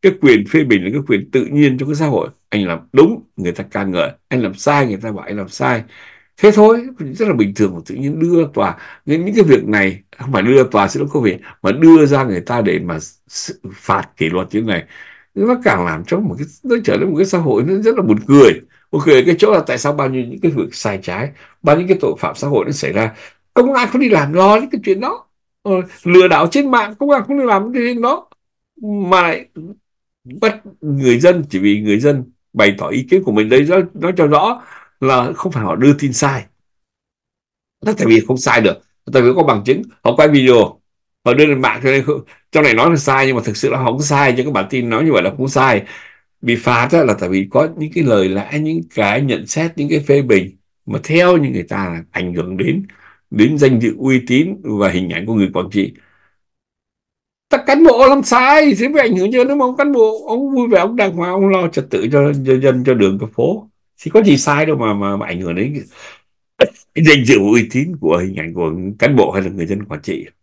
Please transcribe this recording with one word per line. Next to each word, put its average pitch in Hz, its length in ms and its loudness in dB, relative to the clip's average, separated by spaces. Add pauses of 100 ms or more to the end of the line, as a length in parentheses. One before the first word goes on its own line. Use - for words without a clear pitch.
Cái 190 180 4
quyền 117 260 4
phê 156 180 0
bình 104 200 0
là 95 80 -6
cái 143 140 -4
quyền 98 240 -4
tự 127 160 -2
nhiên 139 320 0
trong 135 100 -8
cái 147 80 -6
xã 156 100 -2
hội. 117 220 -4 (200)
Anh 104 180 -2
làm 82 120 -6 (140)
đúng, 170 300 2 (140)
người 87 160 -6
ta 98 180 -10
ca 101 140 -6
ngợi, 87 260 -2 (180)
anh 127 140 -4
làm 95 120 -6
sai, 143 320 -2
người 104 100 -6
ta 110 160 -12
bảo 95 120 -12
anh 101 120 -12
làm 95 120 -10
sai. 127 340 -6 (540)
Thế 208 140 6
thôi, 220 360 4 (120)
rất 170 300 -6
là 175 60 0
bình 101 200 0
thường, 92 320 -2
tự 98 80 -12
nhiên 139 260 -6
đưa 170 340 2
tòa. 95 220 -2 (300)
Nên 165 180 -2
những 202 100 -6
cái 214 100 4
việc 123 200 4
này, 98 380 -2 (160)
không 131 140 -8
phải 98 100 0
đưa 127 220 4
tòa, 101 240 0
xin 135 120 -6
lỗi 147 120 -6
quý 151 80 -2 (100)
vị, 82 80 -8 (240)
mà 95 100 0
đưa 156 340 8
ra 139 180 2
người 95 160 -4
ta 120 200 -4
để - 180 0
mà 87 200 -8 (300)
xử - 260 -12 (200)
phạt - 420 -4
kỷ 82 120 -4
luật 90 220 -4
như 104 100 -2
thế 117 60 -6
này, 90 180 -4 (500)
nó 220 200 0 (100)
càng 104 200 0
làm 82 200 -6
cho 180 160 -4
một 190 180 -4
cái, 147 80 -8 (160)
nó 247 220 -2
trở - 120 -2
nên 180 140 -2
một 156 60 -4
cái 185 100 0
xã 190 120 -2
hội 123 240 0
nó 170 120 -2
rất 220 220 0
là 202 60 -2
buồn 107 240 2
cười. 139 260 8 (400)
Buồn 151 120 -2
cười 151 100 4
ở 127 120 6
cái 170 120 2
chỗ 208 140 4
là 175 140 2
tại 123 120 -4
sao 147 140 -4
bao 143 160 -4
nhiêu 127 160 -6
những 131 160 -14
cái 165 120 0
việc 120 220 -6
sai 101 280 -6
trái, 104 280 -8 (320)
bao 151 140 4
nhiêu 180 120 -4
cái 190 120 2
tội - 180 -2
phạm 147 180 -6
xã 143 120 -6
hội 123 160 0
nó - 80 -6
xảy 71 200 -6
ra, 110 220 -2 (400)
công 247 180 4
an 247 200 0
không 254 80 0
đi 262 80 2
làm 151 240 2
lo 190 240 4
những 254 140 -2
cái 214 140 -6
chuyện 196 160 -2
đó. 339 260 -8 (360)
Ờ, 202 100 -4 (320)
lừa 180 240 6
đảo 165 220 2
trên 277 200 0
mạng, 214 280 0
công 285 120 -2
an 269 160 2
không 277 120 -4
đi 269 60 -2
làm 214 280 0
cái 247 100 -2
chuyện 240 200 -4
đó. 285 260 -2 (540)
Mà 190 400 0
lại 170 240 -4 (960)
bắt 214 200 -2 (200)
người 135 380 0
dân 170 320 4
chỉ 95 80 -4
vì 101 220 0
người 104 200 0
dân 139 240 0 (280)
bày 107 260 2
tỏ 76 100 -8
ý 127 220 -4
kiến 185 140 2
của 117 80 -2
mình 107 160 0
đấy, 131 200 4
nó, 180 80 2 (180)
nó 170 220 -4
cho 165 100 2
rõ 180 360 0 (380)
là 127 320 0
không - 200 -8
phải 113 120 -6
họ 87 120 -4
đưa 135 220 4
tin 135 140 -4
sai. 135 320 -4 (1400)
Nó 214 120 0
tại - 80 0
vì 113 140 6
không 131 160 -4
sai 120 240 0
được, 107 200 0 (320)
tại 131 100 4
vì 147 140 4
có 175 60 2
bằng 120 220 0
chứng, 143 180 0 (220)
họ 120 120 0
quay 151 120 4
video, 127 520 4 (440)
họ 123 100 2
đưa 147 120 4
lên 139 160 -2
mạng 113 200 -2
cho 135 80 0
nên 139 140 0
không... 135 160 -4 (320)
trong 156 120 2
này 123 100 4
nói 127 160 4
là 170 60 2
sai 135 300 0
nhưng 131 100 0
mà 110 80 -4
thực 104 120 -6
sự 143 140 -2
là 131 140 -4
không 127 180 -2
sai, 143 340 2
chứ 127 60 -2
cái 127 100 -4
bản 98 180 -2
tin 123 200 -4
nói 113 140 -2
như 160 80 2
vậy 95 100 2
là 95 140 -2
không 131 120 -4
sai. 127 360 0 (560)
Bị 117 160 -2
phạt 120 360 0
á, 165 120 4
là 110 160 2
tại 92 80 -6
vì 95 220 -2
có 151 260 0
những 156 180 -8
cái 170 100 -2
lời 101 240 2
lẽ, 101 340 -6
những 160 180 -4 (140)
cái 107 260 -2
nhận 127 260 -4
xét, 165 300 -6
những 147 120 -4
cái 151 120 -2
phê 143 220 2
bình 98 340 0 (300)
mà 101 180 -8
theo 180 320 2
như 143 140 0
người 107 120 -6
ta 98 260 -8
là 85 220 -10
ảnh 90 240 -6
hưởng 87 220 -6
đến, 170 300 -4 (440)
đến 143 280 2
danh 131 220 2
dự, 117 180 -2
uy 131 280 0
tín 156 360 0
và 104 260 -2
hình 90 220 -4
ảnh 85 160 -8
của 113 80 -4
người 98 200 0
Quảng 92 160 -6
Trị. 98 220 -2 (1600)
Ta 285 180 0
cán 285 180 4
bộ 262 240 8
làm 277 140 4
sai 277 560 4
thì 240 100 -2
mới 294 140 2
ảnh 233 140 0
hưởng 190 160 0
cho 247 120 2
nó, 269 100 -2
mà 285 100 0
ông 254 120 -4
cán 285 160 0
bộ, 220 340 0
ông 269 280 -4
vui 247 140 0
vẻ, 196 120 4
ông 220 160 -2
đàng 196 160 0
hoàng, 175 200 -4
ông 196 160 2
lo 185 200 0
trật 143 220 -6
tự 104 220 -2
cho, 143 200 4 (140)
cho 131 100 2
dân, 127 300 0
cho 131 80 2
đường, 98 260 0
cho 110 140 -8
phố. 175 360 -4 (320)
Thì 160 80 -10
có 214 120 4
gì 175 140 4
sai 147 300 0
đâu 151 100 -2
mà, 110 180 -2
mà, 101 220 -4
mà 101 100 -6
ảnh 87 140 -8
hưởng 85 140 -6
đến 123 300 -6 (1120)
cái 165 100 0
danh 147 200 4
dự, 117 140 6
uy 110 340 2
tín 151 280 -4
của 82 160 0
hình 95 200 -6
ảnh 80 180 -10
của 82 180 -4 (260)
cán 131 180 2
bộ 95 140 2
hay 95 120 -4
là 92 80 -6
người 92 160 -8
dân 101 180 -6
Quảng 78 180 -14
Trị. 87 240 -10 (160)